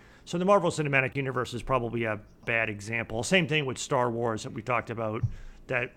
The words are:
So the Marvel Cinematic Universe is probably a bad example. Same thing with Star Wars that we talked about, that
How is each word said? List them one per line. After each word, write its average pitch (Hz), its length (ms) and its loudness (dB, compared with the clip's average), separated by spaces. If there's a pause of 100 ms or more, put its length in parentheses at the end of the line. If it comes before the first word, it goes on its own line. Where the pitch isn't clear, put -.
(240)
So - 120 -6
the 175 80 0
Marvel 185 280 6
Cinematic 139 420 2
Universe 127 400 -2
is 113 80 -4
probably 117 400 0
a 110 160 0 (280)
bad 113 220 2
example. 110 540 -4
Same 185 240 4
thing 151 180 2
with 123 140 -4
Star 123 320 2
Wars 117 320 -2
that 135 100 -10
we - 80 -10
talked 117 300 -2
about, 110 320 -2 (460)
that 127 280 -2